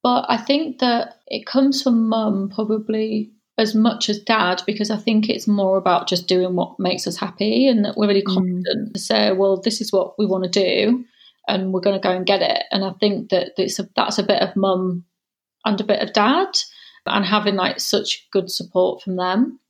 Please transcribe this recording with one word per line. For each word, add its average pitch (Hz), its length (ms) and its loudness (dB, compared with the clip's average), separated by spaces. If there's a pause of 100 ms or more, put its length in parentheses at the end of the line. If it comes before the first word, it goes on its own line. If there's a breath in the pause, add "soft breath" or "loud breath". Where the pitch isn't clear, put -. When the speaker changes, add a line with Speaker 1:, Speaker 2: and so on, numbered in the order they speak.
Speaker 1:
but 247 280 2
I 233 80 2
think 285 420 -2
that - 480 0
it - 180 -8
comes 269 380 2
from 226 240 2
mum 214 460 0
probably 220 760 -2 (260)
as 220 160 0
much 226 360 2
as 208 100 -2
dad, 220 460 2
because 214 260 -2
I 208 60 -2
think 214 320 2
it's - 180 -2
more 196 300 2
about 185 320 2
just 175 180 -2
doing 185 280 2
what 175 220 -2
makes 180 300 -2
us 175 80 -4
happy 220 520 0
and 220 180 4
that - 100 -6
we're 208 140 2
really 196 120 4
Speaker 2:
Mm. 196 120 -2
Speaker 1:
confident 180 640 -2
to - 40 -6
say, 214 320 2
"Well, 190 300 2
this 226 180 -2
is 220 140 -4
what - 260 0
we 208 60 2
wanna 185 240 0
do 208 560 2 (420 loud breath)
and 190 240 -4
we're 185 80 -2
gonna 196 200 0
go 185 120 0
and 185 140 -4
get 190 160 2
it." - 220 0 (100)
And 196 100 -2
I 190 160 -4
think 202 300 0
that 175 280 -2
it's - 220 -2
a, 185 160 -8
that's 220 240 0
a 233 40 -2
bit 208 180 2
of 185 160 -2
mum 185 480 0 (580)
and 208 160 0
a 202 60 -4
bit - 160 0
of - 100 -6
dad, 285 380 2 (560 loud breath)
and 202 200 0
having, 202 300 0
like, 185 240 -2
such - 520 -4
good 180 200 -2
support 185 520 -2
from 185 120 -6
them. 190 440 0 (100)